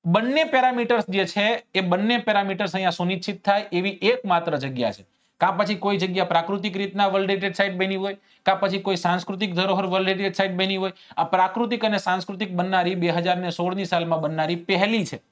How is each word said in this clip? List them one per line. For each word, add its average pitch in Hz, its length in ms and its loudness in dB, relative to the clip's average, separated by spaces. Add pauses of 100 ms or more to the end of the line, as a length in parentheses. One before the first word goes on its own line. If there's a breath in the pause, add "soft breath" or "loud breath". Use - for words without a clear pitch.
બંને 240 400 4
પેરામીટર્સ 247 640 2
જે 190 160 0
છે, 202 220 0 (280)
એ 190 60 4
બંને 196 380 2
પેરામીટર્સ 196 560 0
અહીંયા 185 160 2
સુનિશ્ચિત 180 520 -4
થાય 202 280 2
એવી 185 300 -2
એકમાત્ર 180 560 2
જગ્યા 127 340 -2
છે. 95 140 -16 (340)
કાં 175 180 2
પછી 202 180 0
કોઈ 196 220 0
જગ્યા 180 280 0
પ્રાકૃતિક 185 500 0
રીતના 196 320 0
વર્લ્ડ 196 220 0
હેરિટેજ 196 240 -2
સાઇટ 196 220 -2
બની 190 200 -2
હોય, 196 200 -6 (300 soft breath)
કાં 190 140 4
પછી 196 200 0
કોઈ 190 160 -2
સાંસ્કૃતિક 180 600 -2
ધરોહર 190 300 0
વર્લ્ડ 185 220 0
હેરિટેજ 190 280 -2
સાઇટ 196 200 0
બની 190 200 0
હોય. 190 180 -4 (240 loud breath)
આ 165 60 0
પ્રાકૃતિક 202 640 0
અને 208 140 0
સાંસ્કૃતિક 185 520 -4
બનનારી 185 440 0
બે 175 120 0
હજાર 175 300 0
ને 180 140 -4
સોળ 180 240 -2
ની 190 100 -4
સાલમાં 165 360 0
બનનારી 160 340 -2
પહેલી 190 500 0
છે. 120 160 -10 (100)